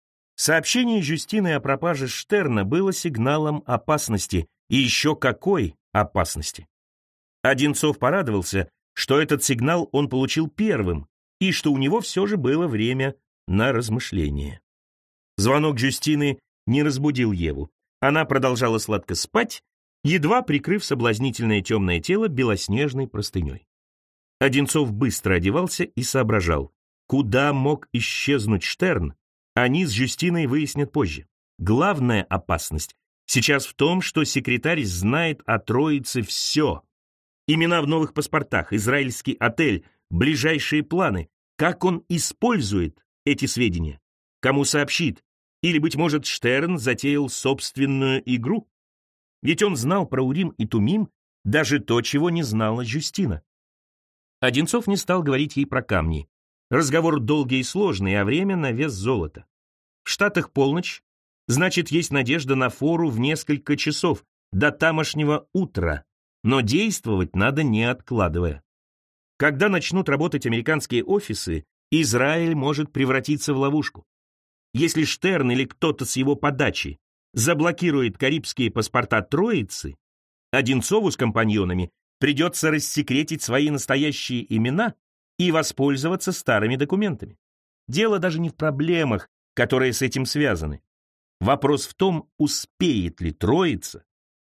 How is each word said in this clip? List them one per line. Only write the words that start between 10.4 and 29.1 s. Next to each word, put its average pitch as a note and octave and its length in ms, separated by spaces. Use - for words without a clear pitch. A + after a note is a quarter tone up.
первым, G2+ 600
и F#3+ 100
что D3+ 220
у C3+ 60
него D3 220
все F#3+ 260
же G#3 100
было D3+ 320
время B2+ 480
на G#2+ 240
размышление. F2+ 880
Звонок C#3 420
Жюстины C#3 600
не C#3 180
разбудил C3 480
Еву. D2+ 380
Она D3 240
продолжала B2+ 540
сладко G2 380
спать, - 480
едва F3 380
прикрыв D#3+ 420
соблазнительное A#2 800
темное F#2 380
тело G3+ 280
белоснежной B2+ 800
простыней. F2 580
Одинцов C#3 520
быстро G#2 420
одевался B2 480
и - 220
соображал, F#2+ 680
куда C3+ 440
мог C#3+ 400
исчезнуть A2+ 720
Штерн, A2 520